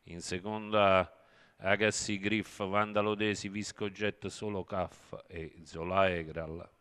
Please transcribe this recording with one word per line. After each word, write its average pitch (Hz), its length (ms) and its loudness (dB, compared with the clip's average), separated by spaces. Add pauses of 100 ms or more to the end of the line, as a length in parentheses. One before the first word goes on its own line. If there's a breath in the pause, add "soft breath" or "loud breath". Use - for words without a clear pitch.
In 85 140 -12
seconda 101 1080 2 (300 loud breath)
Agassi 104 600 2
Griff, 101 500 -2
Vandalo 104 460 2
Desi, 104 360 0
Visco 101 420 -6
Jet, 101 340 -4
Solo 101 380 -6
Caff - 520 -6 (120)
e 82 340 -12
Zola 90 480 2
Egral. 82 580 -6 (140)